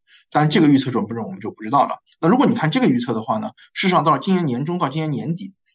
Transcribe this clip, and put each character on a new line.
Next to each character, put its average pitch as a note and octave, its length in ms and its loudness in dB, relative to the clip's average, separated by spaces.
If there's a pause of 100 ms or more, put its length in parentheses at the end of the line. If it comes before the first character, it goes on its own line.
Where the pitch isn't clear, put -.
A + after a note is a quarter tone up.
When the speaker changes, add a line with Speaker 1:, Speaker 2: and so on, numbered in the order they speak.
(320)
Speaker 1:
当 D3 100 2
然 D3+ 80 2
这 F#3 120 4
个 D3 80 6
预 C#3 80 6
测 C3 140 -2
准 G#2 140 -2
不 A2+ 80 -8
准 A2 120 -8
我 F#2+ 40 -10
们 F#2+ 120 -12
就 G2+ 100 -10
不 - 100 -16
知 G#2+ 80 -10
道 B2+ 160 2
了。 - 100 -6
Speaker 2:
嗯。 - 260 -20
Speaker 1:
那 D#3+ 80 2
如 B3 80 4
果 C4+ 80 4
你 B2 100 2
看 D#3 160 -2
这 C4 80 0
个 B3 80 2
预 B2+ 120 2
测 - 140 -4
的 A2 80 -6
话 A2 160 -4
呢， - 140 -8 (220)
事 F#3+ 160 -2
实 - 0 -
上 D#3+ 160 2
到 D3+ 120 4
今 F#3+ 160 -2
年 F3+ 120 2
年 B2+ 180 -2
中 F3 160 -4
到 D#3 80 -2
今 D#3 140 -6
年 D#3 100 -4
年 C#3+ 240 -4
底， - 200 -14 (200)